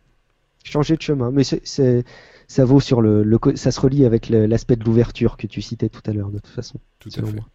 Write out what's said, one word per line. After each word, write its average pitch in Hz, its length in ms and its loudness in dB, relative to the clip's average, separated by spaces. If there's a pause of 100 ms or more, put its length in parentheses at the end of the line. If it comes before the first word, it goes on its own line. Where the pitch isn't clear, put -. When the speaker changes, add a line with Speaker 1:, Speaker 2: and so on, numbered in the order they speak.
(640)
Speaker 1:
Changer 151 320 -2
de - 60 -10
chemin, 127 280 -2
mais 139 140 2
c'est, - 180 -4
c'est, 123 400 0 (460)
ça 135 160 2
vaut 131 160 6
sur 120 220 0
le, 107 200 4
le 110 160 2
co-, 135 160 0
ça - 160 -2
se - 80 -6
relie 139 260 2
avec 113 260 0
le, 110 160 4
l'aspect 113 280 0
de 110 80 -4
l'ouverture 113 540 0
que - 100 -12
tu 101 160 -10
citais 110 280 -6
tout - 200 -20
à - 20 -4
l'heure, 101 180 -6
de 104 100 -10
toute - 120 -20
façon, - 280 -14 (180)
Speaker 2:
Tout 110 120 -20
à - 20 -18
Speaker 1:
selon 110 160 -8
Speaker 2:
fait. 107 80 -8
Speaker 1:
moi. 110 80 -12 (100)